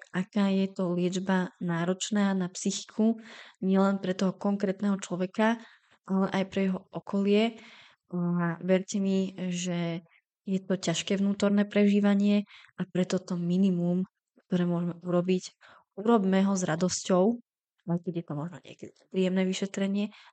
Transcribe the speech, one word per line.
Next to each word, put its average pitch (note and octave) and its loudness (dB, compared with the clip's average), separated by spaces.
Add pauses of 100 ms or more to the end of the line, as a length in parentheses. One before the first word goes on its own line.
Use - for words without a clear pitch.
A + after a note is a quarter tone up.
(140)
aká G3 0
je F#3+ 2
to F#3 -2
liečba F#3 0
náročná F#3 0
na F3+ 0
psychiku, G#3+ -2 (480)
nielen G3 4
pre F#3 -2
toho F#3 -2
konkrétneho G3 -2
človeka, G3+ -2 (480)
ale F#3+ 0
aj F#3+ 0 (100)
pre G3 0
jeho F#3+ -4
okolie. G3+ 0 (560)
A F3 -2
verte F#3 0
mi, F#3+ 0 (160)
že F3 -4 (400)
je F#3+ -2
to F#3+ -2
ťažké F#3+ -2
vnútorné G3+ 2
prežívanie G3+ 4 (320)
a F#3 -4
preto F#3 -2
to F#3 -4
minimum, F3 2 (400)
ktoré F3 0
môžeme F3 -2
urobiť, F3+ -2 (400)
urobme G3 4
ho G3 2
s F#3 0
radosťou, F#3 0 (480)
aj E3+ 0
keď F3+ -6
je - -12
to D3 -6
možno E3+ -8
niekedy - -18 (160)
príjemné F#3 0
vyšetrenie, G3 -4 (280)